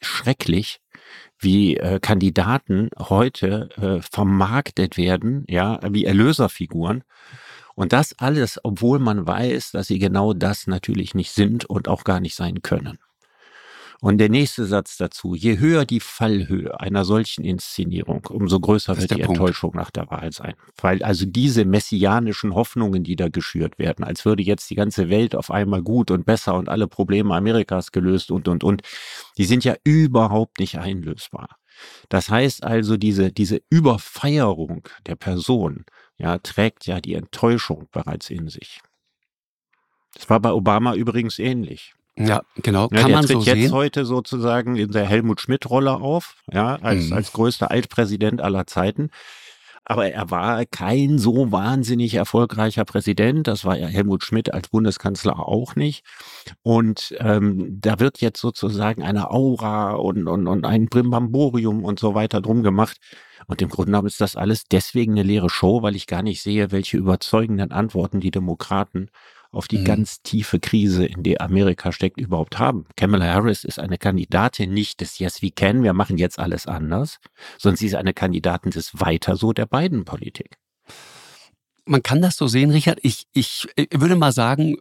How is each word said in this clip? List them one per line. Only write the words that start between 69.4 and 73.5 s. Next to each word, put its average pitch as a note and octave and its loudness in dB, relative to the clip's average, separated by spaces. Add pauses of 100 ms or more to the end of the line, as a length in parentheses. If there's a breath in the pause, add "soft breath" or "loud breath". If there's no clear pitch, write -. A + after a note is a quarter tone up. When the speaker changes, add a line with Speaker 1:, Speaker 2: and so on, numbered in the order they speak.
Speaker 1:
auf - -8
die G#2+ -2
Speaker 2:
Mhm. F#2+ -2
Speaker 1:
ganz G#2 0
tiefe - -2
Krise, G2 2
in E2+ -6
der E2+ 0
Amerika F2+ 2
steckt, - -4
überhaupt F2+ -4
haben. B2 0 (100)
Kamala F2+ 2
Harris G#2 2